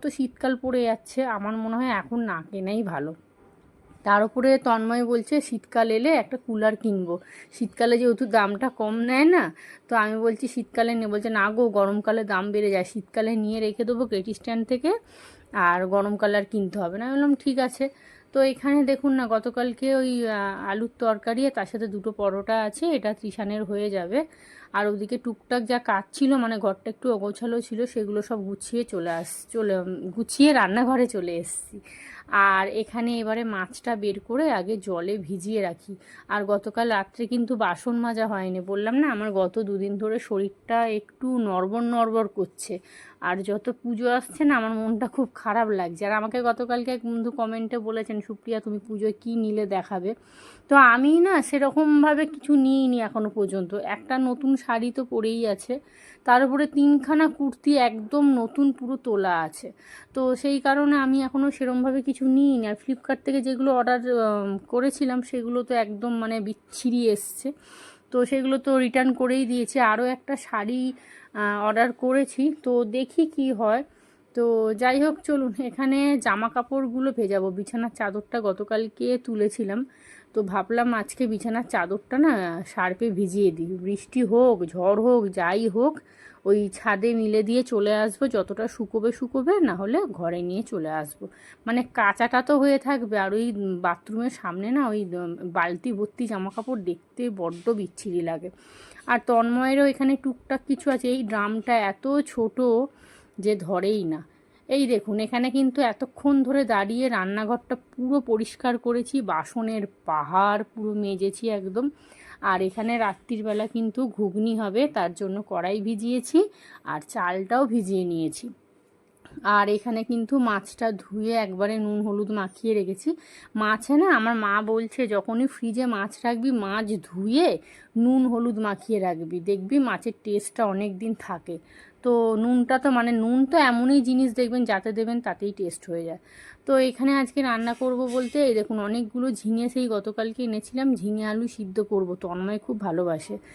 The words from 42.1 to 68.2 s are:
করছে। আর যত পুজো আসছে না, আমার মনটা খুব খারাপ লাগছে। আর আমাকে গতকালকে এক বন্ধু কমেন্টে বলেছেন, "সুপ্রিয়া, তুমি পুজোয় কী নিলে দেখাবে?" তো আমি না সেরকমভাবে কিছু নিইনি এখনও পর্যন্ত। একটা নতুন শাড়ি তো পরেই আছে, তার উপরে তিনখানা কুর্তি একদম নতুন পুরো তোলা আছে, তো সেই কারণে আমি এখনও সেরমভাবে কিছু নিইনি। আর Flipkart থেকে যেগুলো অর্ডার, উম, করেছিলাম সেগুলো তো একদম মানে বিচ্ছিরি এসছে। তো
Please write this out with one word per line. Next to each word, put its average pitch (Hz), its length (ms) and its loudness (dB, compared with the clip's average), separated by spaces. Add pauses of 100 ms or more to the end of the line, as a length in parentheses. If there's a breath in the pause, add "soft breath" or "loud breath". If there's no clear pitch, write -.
করছে। 185 440 -6 (420 loud breath)
আর 180 220 -2
যত 208 280 -4
পুজো 240 400 -2
আসছে 247 340 0
না, 285 120 6
আমার 220 140 0
মনটা 220 360 -2
খুব - 280 -2
খারাপ 220 340 0
লাগছে। 185 380 -2
আর 202 60 -2
আমাকে 214 300 -2
গতকালকে 240 480 -2
এক 247 160 -4
বন্ধু 233 240 -2
কমেন্টে 226 480 -4
বলেছেন, 220 420 -6
"সুপ্রিয়া, 220 400 -6
তুমি 208 180 -6
পুজোয় 214 420 -4
কী 233 160 -6
নিলে 214 300 -2
দেখাবে?" 190 480 -4 (540 loud breath)
তো 285 80 6
আমি 269 440 8
না 349 220 4
সেরকমভাবে 294 840 4
কিছু 294 280 0
নিইনি 262 460 4
এখনও 214 300 -2
পর্যন্ত। 190 440 -2
একটা 208 440 -4
নতুন 262 380 2
শাড়ি 240 340 -2
তো 254 140 -4
পরেই 233 420 -2
আছে, 226 340 -4 (440 loud breath)
তার 247 200 6
উপরে 277 220 2
তিনখানা 285 640 4
কুর্তি 285 480 0
একদম 240 520 2
নতুন 269 440 2
পুরো 254 240 -6
তোলা 190 440 0
আছে, 160 320 -8 (420 loud breath)
তো 254 220 2
সেই 277 240 0
কারণে 285 360 4
আমি 269 260 2
এখনও 269 280 0
সেরমভাবে 254 520 0
কিছু 262 240 -2
নিইনি। 262 400 4
আর 208 80 -2
Flipkart 262 500 -6
থেকে 277 160 0
যেগুলো 262 340 0
অর্ডার, 247 260 2
উম, 214 580 0
করেছিলাম 254 640 -2
সেগুলো 240 400 -4
তো 247 120 -4
একদম 226 440 -2
মানে 226 220 -2
বিচ্ছিরি 233 680 -2
এসছে। 214 440 -2 (580 loud breath)
তো 247 160 2